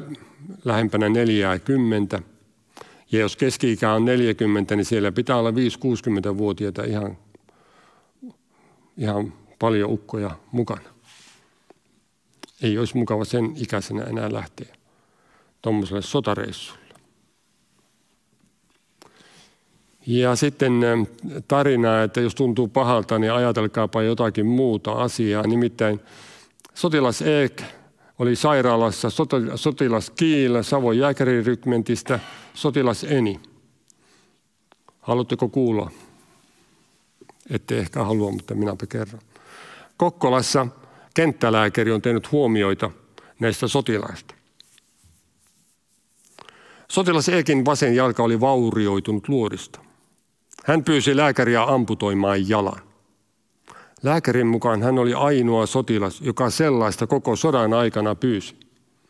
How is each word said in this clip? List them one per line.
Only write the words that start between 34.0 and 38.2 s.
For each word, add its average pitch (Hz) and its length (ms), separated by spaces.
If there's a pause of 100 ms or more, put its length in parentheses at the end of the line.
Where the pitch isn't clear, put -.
Haluatteko 120 480
kuulla? 110 420 (1600)
Ette 123 300
ehkä 104 240
halua, 104 280